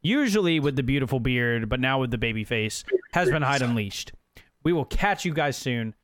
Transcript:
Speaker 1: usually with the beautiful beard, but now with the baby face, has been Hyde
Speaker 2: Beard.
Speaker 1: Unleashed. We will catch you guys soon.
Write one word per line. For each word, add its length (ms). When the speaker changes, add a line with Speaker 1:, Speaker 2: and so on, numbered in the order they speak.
Speaker 1:
usually 580
with 160
the 60
beautiful 380
beard, 480
but 120
now 200
with 100
the 80
baby 260
face, 400
has 180
been 120
Hyde 180
Speaker 2:
Beard. 100
Speaker 1:
Unleashed. 420
We 100
will 120
catch 400
you 80
guys 240
soon. 480